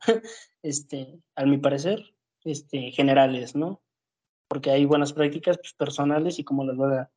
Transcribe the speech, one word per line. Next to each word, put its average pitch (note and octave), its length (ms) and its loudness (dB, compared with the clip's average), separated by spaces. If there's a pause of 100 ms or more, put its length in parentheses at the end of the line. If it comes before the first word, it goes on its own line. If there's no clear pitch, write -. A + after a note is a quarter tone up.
<laughs> A3+ 320 0 (300)
este, C#3 580 -10 (140)
a C3+ 100 -2
mi C#3 120 4
parecer, C#3+ 580 -2 (280)
este, C#3 480 -8
generales, C3+ 640 2
¿no? E3+ 260 -4 (680)
Porque C#3 240 -2
hay C#3+ 140 6
buenas D3 280 4
prácticas, D#3 440 0
pues, - 160 -20
personales D3 680 -2
y C#3+ 40 -8
cómo C#3 220 -2
las C3 100 -4
voy C3+ 200 0
a C3 220 -6